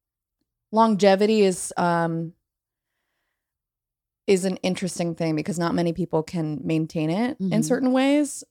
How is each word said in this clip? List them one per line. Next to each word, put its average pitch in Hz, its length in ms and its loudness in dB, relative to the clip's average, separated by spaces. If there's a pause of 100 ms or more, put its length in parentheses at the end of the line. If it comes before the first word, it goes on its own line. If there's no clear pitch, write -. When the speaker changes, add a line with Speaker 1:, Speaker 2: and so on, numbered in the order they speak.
(720)
Speaker 1:
longevity 208 720 4
is, 190 340 0
um, 170 560 0 (1900)
is 190 180 2
an 185 140 -2
interesting 175 560 -4
thing 160 220 -2
because 156 220 -4
not 170 160 -2
many 170 180 0
people 165 300 -2
can 156 420 -6
maintain 160 460 -2
it 226 300 -2
in 190 100 -2
Speaker 2:
Mm-hmm. 220 120 0
Speaker 1:
certain 254 300 0
ways. 277 580 0